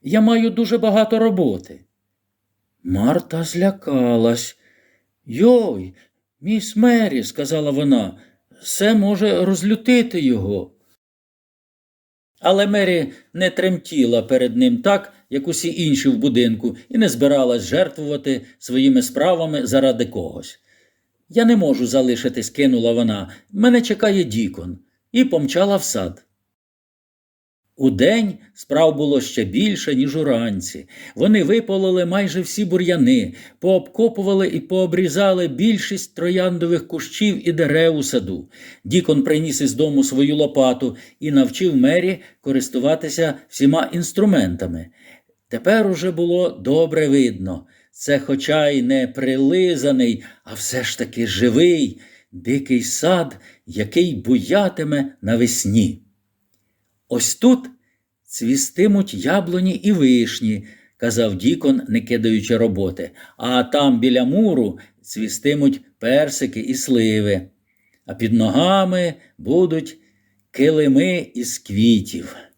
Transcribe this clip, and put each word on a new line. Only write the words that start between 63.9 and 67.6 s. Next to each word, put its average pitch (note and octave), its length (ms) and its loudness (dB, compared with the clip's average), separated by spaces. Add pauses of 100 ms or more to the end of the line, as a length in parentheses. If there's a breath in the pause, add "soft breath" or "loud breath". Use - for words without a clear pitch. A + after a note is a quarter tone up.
біля B2 240 2
муру C#3 560 0 (220 loud breath)
цвістимуть C#3 800 -2 (180)
персики C3 600 -2
і B2+ 140 -6
сливи, G#2+ 680 0 (640)